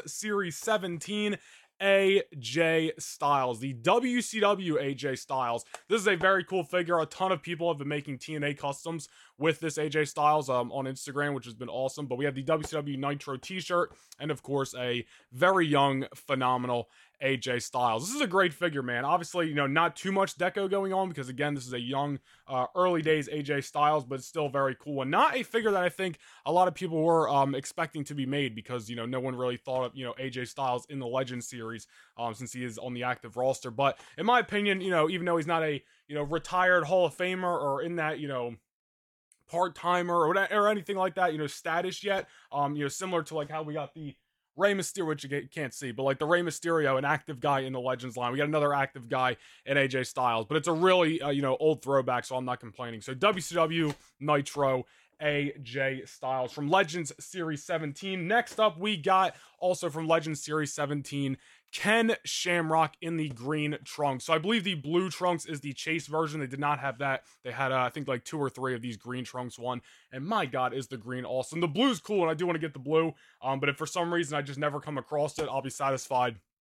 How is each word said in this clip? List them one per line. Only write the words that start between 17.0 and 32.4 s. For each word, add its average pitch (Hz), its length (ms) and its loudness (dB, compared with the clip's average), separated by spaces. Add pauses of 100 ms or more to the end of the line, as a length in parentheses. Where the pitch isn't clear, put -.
A 135 160 2
J 123 240 -2
Styles. 120 460 0
This 240 100 -6
is 294 40 -4
a 285 60 2
great 180 260 4
figure, 147 300 -2
man. 123 220 -2
Obviously, 170 440 2
you 151 60 -4
know, 143 140 2
not 165 260 2
too - 160 -4
much 196 260 0
deco 190 320 -2
going 196 240 0
on 190 160 0
because, 143 200 -8
again, 143 260 -2
this 131 120 -6
is 123 60 -10
a - 80 -4
young, 139 380 -2 (300)
uh, 127 260 0
early 180 280 4
days 156 260 2
A 147 140 -4
J 143 180 0
Styles, 147 440 2
but 127 200 -6
still 151 240 -2
very 135 260 2
cool. 143 280 -6
And 131 100 -2
not 247 240 4
a 254 80 -2
figure 226 260 0
that 190 140 2
I 180 40 2
think 185 300 -4 (260)
a 143 60 -2
lot 180 160 6
of 175 80 0
people 165 260 -2
were, 160 280 6
um, 139 260 4
expecting 151 500 -6
to 147 100 -10
be 139 120 -2
made 135 300 -2
because, 110 340 -8
you 120 60 -8
know, 117 100 -6
no 127 140 -4
one 127 160 -4
really 127 200 -2
thought 131 280 -2
of, 120 100 -6
you 135 100 -10
know, 120 140 -6
A 135 120 -6
J 123 140 -6
Styles 123 420 -2
in 143 120 -10
the 131 80 -6
Legends 123 420 -4
series, 113 380 -10 (300)
um, 117 180 -4
since 117 180 -12